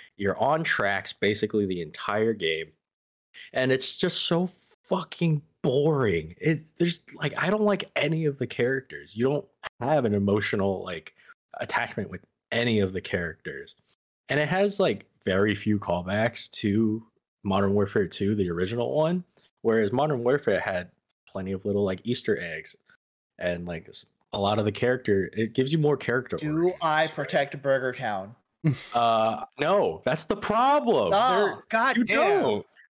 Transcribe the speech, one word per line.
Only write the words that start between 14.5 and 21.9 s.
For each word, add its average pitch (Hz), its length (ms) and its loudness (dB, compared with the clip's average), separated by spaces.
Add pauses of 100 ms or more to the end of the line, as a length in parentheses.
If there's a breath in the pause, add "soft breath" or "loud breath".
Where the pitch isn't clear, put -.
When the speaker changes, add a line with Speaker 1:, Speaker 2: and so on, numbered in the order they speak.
Speaker 1:
like, 135 260 0 (180)
very 101 300 2
few 104 240 0
callbacks 101 760 -2
to 110 500 0 (420)
Modern 98 300 2
Warfare 101 320 2
Two, 101 280 -2
the 98 160 0
original 113 440 -2
one, 165 300 0 (380 soft breath)
whereas 110 300 2
Modern 135 300 0
Warfare 120 380 2
had 90 300 -4 (360)
plenty 95 260 -6
of 95 120 -6
little, 101 200 2
like, 92 200 -2